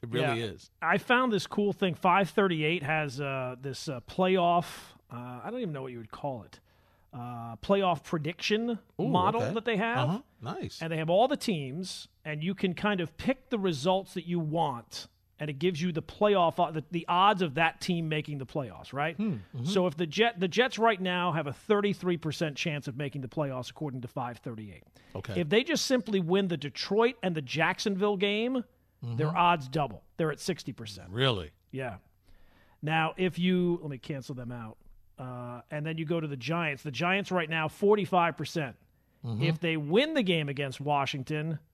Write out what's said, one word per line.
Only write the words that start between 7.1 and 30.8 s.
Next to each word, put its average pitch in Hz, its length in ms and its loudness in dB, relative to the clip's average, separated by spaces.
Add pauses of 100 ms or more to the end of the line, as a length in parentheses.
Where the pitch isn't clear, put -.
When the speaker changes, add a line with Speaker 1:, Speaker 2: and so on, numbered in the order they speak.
Speaker 2:
uh, 120 440 -10
playoff 190 460 0
prediction 208 760 -2 (220)
Speaker 1:
Ooh, 160 80 0
Speaker 2:
model 185 340 2
Speaker 1:
okay. 165 120 -2
Speaker 2:
that 220 100 -4
they 226 120 0
have. 208 320 0
Speaker 1:
Uh-huh. 196 120 0 (220)
Nice. 143 380 -8
Speaker 2:
And 165 100 -4
they 165 60 -2
have 160 140 0
all 208 180 6
the 277 80 2
teams, 165 720 -4 (160)
and 151 180 -6
you 185 120 0
can 185 200 0
kind 202 260 0
of 165 180 -4
pick - 320 -2
the 233 80 0
results 185 560 0
that 165 120 -6
you 175 140 -2
want, 151 680 -4 (320)
and 151 120 -6
it 139 80 -8
gives 160 240 0
you 180 100 0
the 156 100 -2
playoff, 196 560 4
uh, 170 120 4
the, 156 200 -4
the 170 180 -4
odds 190 340 6
of 151 120 -2
that 165 280 2
team 170 260 0
making 156 300 -4
the 131 80 -8
playoffs, 110 480 -8
right? 151 220 -2
Speaker 1:
Hmm, 214 120 0 (260)
mm-hmm. 123 100 -4
Speaker 2:
So 185 220 4
if 156 120 0
the 175 80 0
Jet-, 202 340 2
the 185 80 2
Jets 214 300 2
right 220 220 4
now 180 320 0
have 151 140 0
a 139 60 -6
thirty-three 202 640 2
percent 151 400 -2
chance 147 320 -4
of 120 80 -8
making 143 240 -6
the 127 80 -8
playoffs, 131 420 -4
according 131 320 -8
to 117 60 -8
five 123 300 -6
thirty-eight. 110 460 -12 (320)
Speaker 1:
Okay. 104 240 -4
Speaker 2:
If 165 100 -2
they 220 140 4
just 311 220 0
simply 220 340 2
win 190 280 2
the 170 80 -2
Detroit 202 680 0
and 180 120 0
the 156 80 -4
Jacksonville 185 760 0
game, 220 480 0 (380)
Speaker 1:
Mm-hmm. 117 140 -6
Speaker 2:
their 147 180 0
odds 175 320 4
double. 131 360 -2 (160)
They're 160 120 2
at - 100 -6
sixty 151 340 -4
percent. 95 360 -14